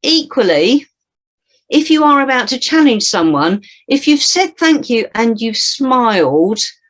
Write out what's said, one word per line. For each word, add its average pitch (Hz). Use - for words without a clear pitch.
Equally, 254
if 302
you 311
are 285
about 254
to 247
challenge 277
someone, 165
if 277
you've 294
said -
thank 320
you 233
and 226
you've 226
smiled 208